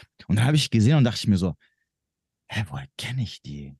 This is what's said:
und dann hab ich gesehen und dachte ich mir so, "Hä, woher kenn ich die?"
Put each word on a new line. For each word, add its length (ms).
und 100
dann 100
hab 80
ich 160
gesehen 260
und 80
dachte 160
ich 80
mir 100
so, 160
"Hä, 200
woher 160
kenn 200
ich 240
die?" 380